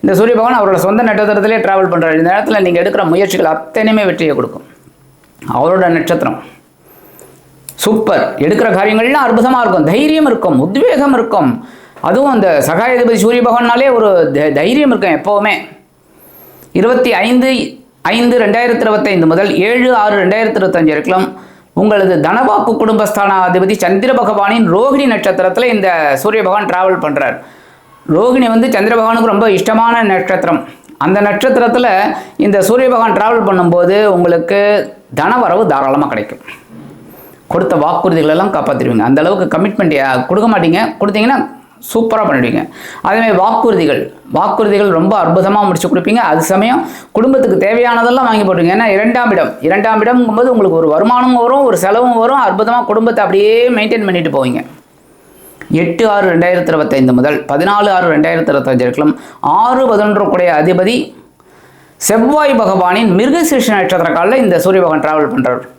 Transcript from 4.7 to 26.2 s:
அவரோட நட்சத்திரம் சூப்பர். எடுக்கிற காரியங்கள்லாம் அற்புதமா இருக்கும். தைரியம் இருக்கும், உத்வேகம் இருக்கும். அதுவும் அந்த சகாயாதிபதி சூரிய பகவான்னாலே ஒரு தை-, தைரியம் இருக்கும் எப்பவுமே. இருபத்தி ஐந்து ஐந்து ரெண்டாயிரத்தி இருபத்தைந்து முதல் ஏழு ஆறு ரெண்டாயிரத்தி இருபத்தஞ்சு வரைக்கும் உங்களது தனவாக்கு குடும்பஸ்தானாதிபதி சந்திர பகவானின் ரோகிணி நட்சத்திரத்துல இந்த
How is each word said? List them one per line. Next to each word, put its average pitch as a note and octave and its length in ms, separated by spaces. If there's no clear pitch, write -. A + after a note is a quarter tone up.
அவரோட F3 260
நட்சத்திரம் D#3 400
சூப்பர். G#3+ 400
எடுக்கிற G#3+ 320
காரியங்கள்லாம் A3+ 500
அற்புதமா A#3+ 380
இருக்கும். E3+ 260
தைரியம் D4+ 400
இருக்கும், E3+ 340
உத்வேகம் C4+ 540
இருக்கும். E3 320
அதுவும் C4 280
அந்த G3 100
சகாயாதிபதி A#3 540
சூரிய A#3+ 200
பகவான்னாலே A#3+ 540
ஒரு G#3+ 100
தை-, D3 160
தைரியம் B3+ 320
இருக்கும் F#3 260
எப்பவுமே. G3+ 360
இருபத்தி B3 320
ஐந்து B3+ 240
ஐந்து A#3+ 280
ரெண்டாயிரத்தி A#3 420
இருபத்தைந்து G3+ 460
முதல் F#3+ 180
ஏழு B3 200
ஆறு G#3 200
ரெண்டாயிரத்தி G#3+ 380
இருபத்தஞ்சு E3 340
வரைக்கும் F#3 320
உங்களது G3 340
தனவாக்கு B3 540
குடும்பஸ்தானாதிபதி G3 1040
சந்திர G3 340
பகவானின் G#3+ 560
ரோகிணி C4+ 380
நட்சத்திரத்துல F#3 640
இந்த F#3+ 160